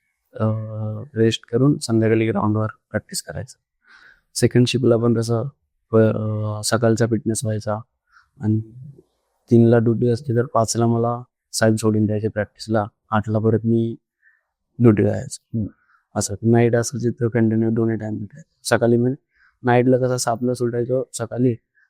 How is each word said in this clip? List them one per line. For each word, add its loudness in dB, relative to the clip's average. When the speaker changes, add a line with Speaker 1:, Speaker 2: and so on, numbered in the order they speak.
Speaker 1:
अ, -2
रेस्ट 0
करून 2
संध्याकाळी 0
ग्राउंडवर 0
प्रॅक्टिस -8
करायचं. -12
सेकंड 4
शिफ्टला 2
पण 2
तसं, -2
अ, 0
सकाळचा 0
फिटनेस -2
व्हायचा -4
आणि 0
तीनला 6
ड्युटी 0
असते -2
तर 0
पाचला 0
मला -2
साहेब 2
सोडून 0
द्यायचे -2
प्रॅक्टिसला, -4
आठला -2
परत 2
मी 0
ड्युटीला 4
जायचो. -8
Speaker 2:
हम्म. -4
Speaker 1:
असं -4
नाईट 4
असायची -2
तर -2
कंटिन्यू 0
दोन्ही 0
टाइम -8
भेटायचे. -16
सकाळी 2
मी 0
नाईटला 4
कसं -2
सातला -4
सुटायचो -4
सकाळी, -2